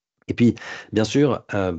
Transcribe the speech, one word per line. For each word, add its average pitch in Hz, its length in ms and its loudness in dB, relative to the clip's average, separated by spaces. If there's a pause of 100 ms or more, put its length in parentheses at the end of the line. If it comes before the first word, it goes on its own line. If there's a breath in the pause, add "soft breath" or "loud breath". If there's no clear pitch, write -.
(260)
Et - 80 -6
puis, 120 220 4 (360 loud breath)
bien 110 120 2
sûr, 143 400 0 (100)
euh, 92 240 -2